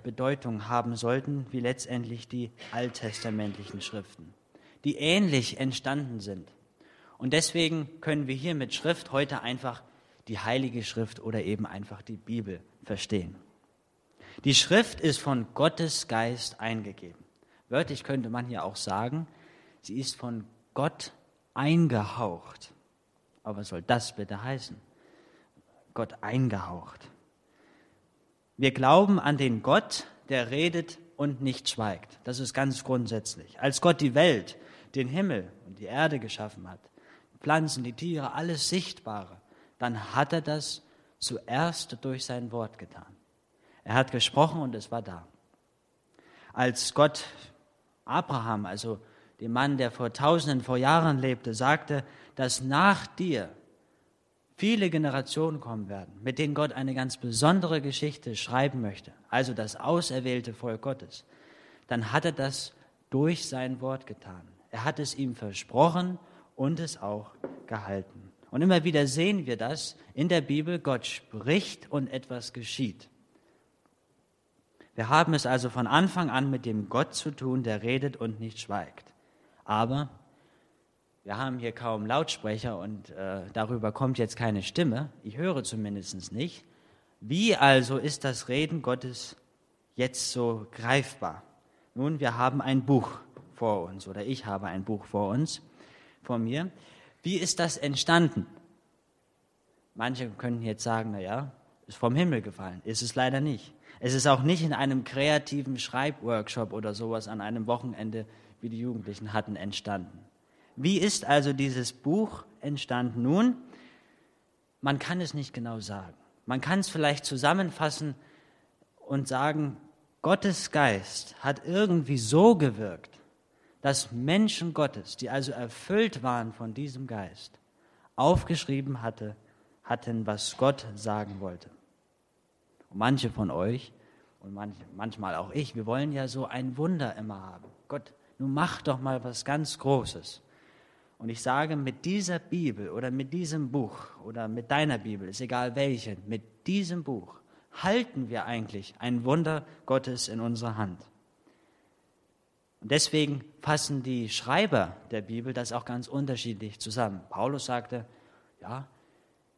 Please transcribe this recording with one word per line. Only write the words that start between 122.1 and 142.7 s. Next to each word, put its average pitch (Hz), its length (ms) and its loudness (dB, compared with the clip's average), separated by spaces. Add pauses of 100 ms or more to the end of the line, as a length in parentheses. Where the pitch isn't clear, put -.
so 165 380 10
gewirkt, 107 640 0 (640)
dass 139 300 0
Menschen 170 640 2
Gottes, 139 420 -2
die 123 120 -6
also 135 240 -2
erfüllt 127 680 -2
waren 120 300 -2
von 113 200 -10
diesem 131 340 -8
Geist, 98 520 -10 (580)
aufgeschrieben 139 880 2
hatte, 107 340 -6 (480)
hatten, 117 420 -2
was 104 300 -4
Gott 135 380 2
sagen 104 460 -4
wollte. 90 280 -10 (1200)
Und 95 80 -10
manche 123 320 2
von 104 200 -2
euch 107 420 -2 (480)
und 98 140 -16
manch-, 101 320 -12 (100)
manchmal 101 380 -4
auch 87 160 -4
ich, 143 240 -4
wir 110 120 -6
wollen 139 260 0
ja 135 160 -4
so 127 180 -6
ein 127 300 -6
Wunder 151 400 0
immer 107 260 -10
haben. 92 260 -16 (200)
Gott, - 260 -10 (240)
nun 135 160 -2
mach 160 280 0
doch 131 180 0
mal 131 240 -2
was 123 200 -8
ganz 147 340 -2
Großes. 123 640 0 (760)
Und 113 100 -6
ich 113 120 -6
sage, 147 360 2
mit 131 280 -2
dieser 180 340 0
Bibel 127 520 -2